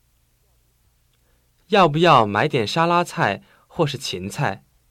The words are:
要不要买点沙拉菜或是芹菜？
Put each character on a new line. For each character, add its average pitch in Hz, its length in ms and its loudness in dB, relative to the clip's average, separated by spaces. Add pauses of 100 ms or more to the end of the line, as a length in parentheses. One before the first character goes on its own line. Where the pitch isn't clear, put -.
(1700)
要 190 200 4
不 151 100 -4
要 156 260 6
买 104 220 0
点 117 200 -4
沙 165 200 -2
拉 175 160 0
菜 120 400 -4 (240)
或 - 200 -4
是 139 120 -8
芹 92 300 -10
菜？ 101 360 -8 (260)